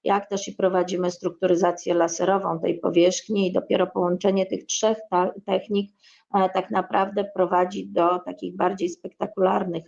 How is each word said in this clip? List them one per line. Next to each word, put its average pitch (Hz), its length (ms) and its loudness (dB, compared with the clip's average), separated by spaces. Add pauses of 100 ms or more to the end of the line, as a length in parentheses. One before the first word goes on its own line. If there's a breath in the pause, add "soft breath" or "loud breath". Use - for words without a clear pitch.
jak 202 260 0
też 196 180 -6
i 202 60 -12
prowadzimy 180 580 0
strukturyzację 175 840 0
laserową 175 640 0
tej 170 200 -2
powierzchni 185 680 2
i 185 60 -2
dopiero 185 340 0
połączenie 190 580 0
tych 190 200 -8
trzech 220 320 0 (120)
ta-, 180 220 0 (140)
technik, 202 460 -2 (440 soft breath)
e, 190 140 4
tak 190 220 -2
naprawdę 202 640 0
prowadzi 185 520 0
do 180 320 2
takich 180 360 -10
bardziej 185 340 -2
spektakularnych 185 1000 -2